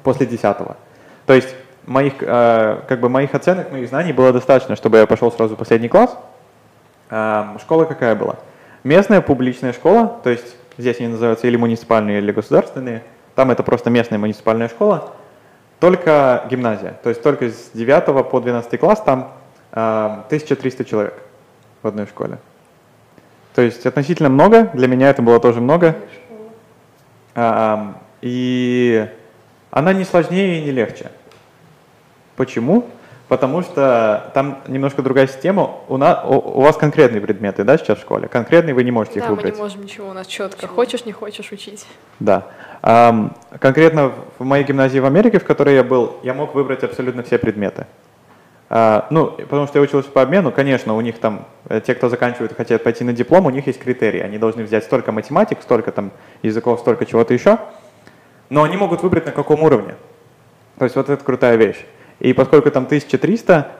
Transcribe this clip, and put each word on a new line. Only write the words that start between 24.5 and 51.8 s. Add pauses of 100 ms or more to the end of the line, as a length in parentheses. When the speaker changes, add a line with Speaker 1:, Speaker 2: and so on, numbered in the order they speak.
Speaker 1:
для
меня
это
было
тоже
много. (300)
Speaker 2:
Школа. (840)
Speaker 1:
Ам, (240)
и (640)
она
не
сложнее
и
не
легче. (1300)
Почему? (420)
Потому
что
там
немножко
другая
система. (160)
У
на-,
у,
у
вас
конкретные
предметы,
да,
сейчас
в
школе?
Конкретные
вы
не
можете
их
Speaker 3:
Да,
мы
не
Speaker 1:
выбрать.
Speaker 3:
можем
ничего,
у
нас
чётко.
Speaker 2:
Почему?
Speaker 3:
Хочешь,
не
хочешь,
учить. (340)
Speaker 1:
Да. (400)
Ам, (240)
конкретно (260)
в
моей
гимназии
в
Америке,
в
которой
я
был,
я
мог
выбрать
абсолютно
все
предметы. (800)
А,
ну,
потому
что
я
учился
по
обмену,
конечно,
у
них
там, (240)
э,